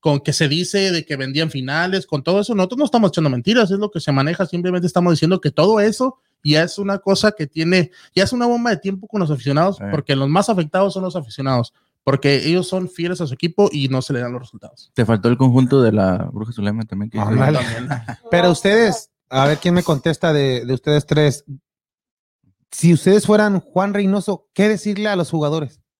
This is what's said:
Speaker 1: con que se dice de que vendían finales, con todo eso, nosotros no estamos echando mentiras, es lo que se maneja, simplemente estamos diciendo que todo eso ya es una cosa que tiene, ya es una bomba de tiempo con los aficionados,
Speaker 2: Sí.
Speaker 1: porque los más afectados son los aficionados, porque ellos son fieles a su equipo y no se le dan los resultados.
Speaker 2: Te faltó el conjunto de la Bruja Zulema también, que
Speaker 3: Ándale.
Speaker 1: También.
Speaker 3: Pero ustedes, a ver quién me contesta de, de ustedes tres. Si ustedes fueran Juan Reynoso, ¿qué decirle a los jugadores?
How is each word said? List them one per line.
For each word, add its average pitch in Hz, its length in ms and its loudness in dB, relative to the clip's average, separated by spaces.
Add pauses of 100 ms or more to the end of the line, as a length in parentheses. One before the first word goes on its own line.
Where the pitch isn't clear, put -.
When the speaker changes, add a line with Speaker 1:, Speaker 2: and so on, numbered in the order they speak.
Speaker 1:
con 143 160 2
que 147 140 -4
se 160 140 0
dice 180 440 -2
de 160 140 -4
que 147 100 -6
vendían 135 340 -4
finales, 160 560 -4
con 139 160 -4
todo 185 160 0
eso, 208 160 -2
nosotros 196 240 -2
no 294 60 2
estamos 226 240 2
echando 156 220 0
mentiras, 185 400 2
es 196 80 0
lo 208 120 -4
que 170 100 -8
se 147 120 -2
maneja, 151 320 0
simplemente 180 420 -4
estamos 175 280 2
diciendo 170 260 0
que 143 100 -2
todo 208 300 2
eso 226 380 0 (260)
ya 151 180 2
es - 160 -4
una 196 200 -4
cosa 196 340 0
que 160 140 -8
tiene, 165 440 0 (240)
ya 185 100 2
es 190 100 -4
una 240 100 -2
bomba 240 240 0
de 208 80 0
tiempo 196 320 -8
con 208 120 -4
los 156 100 0
aficionados, 147 480 0
Speaker 2:
Sí. 101 120 -12
Speaker 1:
porque 139 240 -2
los 135 140 0
más 185 220 2
afectados 185 420 0
son 190 120 -6
los 180 120 -6
aficionados, 131 560 -4 (300)
porque 139 440 0
ellos 180 220 0
son 185 220 -6
fieles 175 320 -6
a 160 40 -4
su 123 60 -6
equipo 170 400 0
y 135 160 -2
no 131 140 -2
se - 100 -6
le 123 80 -4
dan 123 140 -8
los 123 80 -12
resultados. - 500 -20
Speaker 2:
Te 117 140 2
faltó 113 240 2
el 120 80 2
conjunto 131 420 4
de 113 120 4
la 95 380 0
Bruja 107 220 -10
Zulema 107 320 -4
también, 104 260 -8
que 107 80 -8
Speaker 3:
Ándale. 127 420 2
Speaker 1:
También. 117 280 -6 (420)
Speaker 3:
Pero 175 200 4
ustedes, 208 600 2 (200)
a 135 160 2
ver 151 100 2
quién 175 160 0
me 175 100 4
contesta 160 520 0
de, 131 320 0
de 127 80 0
ustedes 147 320 0
tres. 151 400 0 (1200)
Si 170 220 4
ustedes 196 320 4
fueran 208 360 2
Juan 196 340 -4
Reynoso, 196 580 -2
¿qué 208 160 2
decirle 208 400 -2
a 202 80 -2
los 175 140 -2
jugadores? 151 500 -4 (200)